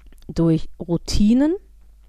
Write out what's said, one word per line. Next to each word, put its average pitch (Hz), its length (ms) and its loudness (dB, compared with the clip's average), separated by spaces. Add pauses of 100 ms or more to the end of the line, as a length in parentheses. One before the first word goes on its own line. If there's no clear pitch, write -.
(280)
durch 160 420 -2 (100)
Routinen, 226 760 0 (540)